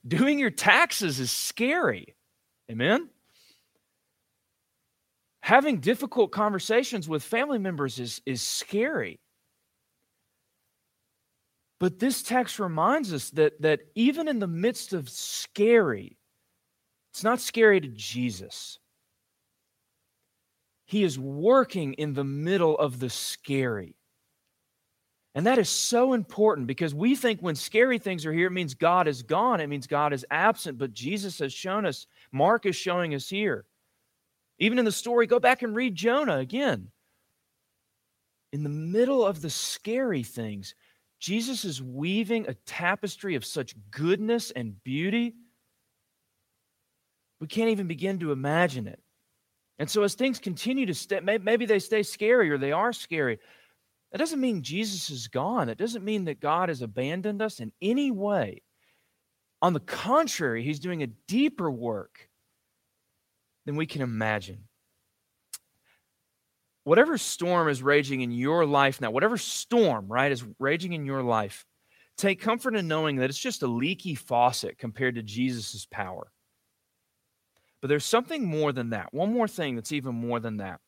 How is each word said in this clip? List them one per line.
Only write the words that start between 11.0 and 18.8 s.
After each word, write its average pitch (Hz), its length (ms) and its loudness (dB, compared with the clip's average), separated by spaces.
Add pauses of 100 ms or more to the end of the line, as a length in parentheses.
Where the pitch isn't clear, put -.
But 180 160 2
this 254 240 0
text 247 380 -2
reminds 196 520 0
us 143 200 -6
that, 151 320 2
that 156 160 4 (160)
even 285 320 2
in 277 100 0
the 202 80 0
midst 180 480 -2
of 147 160 -6
scary, 202 1040 2 (920)
it's - 140 -12
not 240 160 2
scary 214 420 6
to 147 60 -8
Jesus. 110 880 -6 (2000)